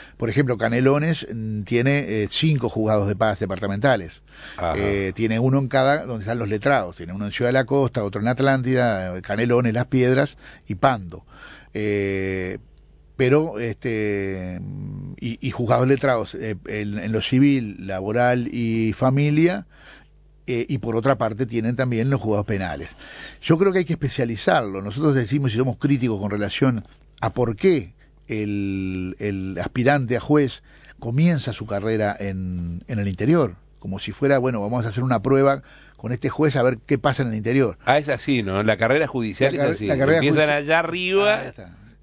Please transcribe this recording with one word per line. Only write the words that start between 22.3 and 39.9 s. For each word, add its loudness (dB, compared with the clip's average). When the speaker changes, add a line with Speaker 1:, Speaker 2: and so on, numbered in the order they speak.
Speaker 1:
penales. -4
Yo 2
creo 4
que 2
hay 0
que -2
especializarlo. -2
Nosotros 0
decimos 0
y -2
somos 0
críticos 2
con -4
relación 0
a -2
por 0
qué 2
el, -4
el -4
aspirante 0
a -4
juez 0
comienza 0
su -12
carrera -2
en, -6
en -6
el -2
interior, 0
como -10
si -10
fuera, 2
bueno, 0
vamos -2
a -4
hacer -4
una 2
prueba 4
con -6
este -2
juez 2
a 2
ver 2
qué 0
pasa 0
en -2
el -4
interior. 2
Speaker 2:
Ah, 4
es -4
así, -2
¿no? 0
La 2
carrera 2
judicial 0
Speaker 1:
La -2
Speaker 2:
es 0
Speaker 1:
car-, 2
Speaker 2:
así. -6
Speaker 1:
la 2